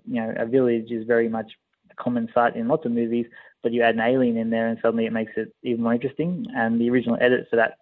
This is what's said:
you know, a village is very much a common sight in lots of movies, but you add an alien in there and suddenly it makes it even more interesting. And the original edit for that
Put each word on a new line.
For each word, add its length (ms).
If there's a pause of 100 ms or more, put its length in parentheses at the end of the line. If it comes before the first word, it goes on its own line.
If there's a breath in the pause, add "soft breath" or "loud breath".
you 160
know, 160
a 80
village 460
is 160
very 220
much 220 (380)
a 60
common 360
sight 240
in 120
lots 180
of 60
movies, 340 (380 loud breath)
but 80
you 100
add 140
an 60
alien 360
in 140
there 160
and 140
suddenly 260
it 60
makes 220
it 160 (120)
even 180
more 140
interesting. 500 (100)
And 240
the 120
original 280
edit 300
for 60
that 260